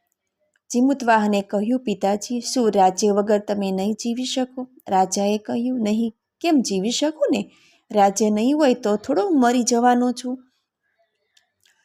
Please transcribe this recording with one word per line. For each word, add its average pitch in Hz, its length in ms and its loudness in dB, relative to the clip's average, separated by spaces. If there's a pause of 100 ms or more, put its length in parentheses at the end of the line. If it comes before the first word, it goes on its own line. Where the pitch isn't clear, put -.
(720)
જીમુત 269 300 2
વાહને 208 380 2
કહ્યું, 214 380 -2
"પિતાજી, 208 640 -4
શું 233 300 0
રાજ્ય 196 400 2
વગર 208 280 2
તમે 202 320 -4
નહીં 196 220 -2
જીવી 233 320 -6
શકો?" 254 420 -6 (220)
રાજાએ 202 480 0
કહ્યું, 247 440 -4
"નહીં, 220 320 -2 (280)
કેમ 320 200 2
જીવી 196 300 -2
શકું 302 400 -2
ને? - 200 -2 (400)
રાજ્ય 208 380 2
નહીં 226 260 0
હોય 294 180 4
તો 214 220 0
થોડો 285 260 -2
હું 349 200 2
મરી 240 220 2
જવાનો 247 480 2
છું." 254 320 -10 (1400)